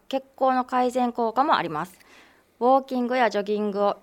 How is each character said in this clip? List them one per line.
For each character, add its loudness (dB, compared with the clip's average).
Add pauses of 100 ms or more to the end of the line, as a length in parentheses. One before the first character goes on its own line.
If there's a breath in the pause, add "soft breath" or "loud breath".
血 -6 (120)
行 2
の 0
改 0
善 0
効 -2
果 2
も 2
あ 0
り -4
ま -6
す。 -20 (640 soft breath)
ウ 0
ォ 6
ー -12
キ -6
ン -2
グ -2
や 2
ジ -4
ョ -4
ギ -2
ン -2
グ -2
を 0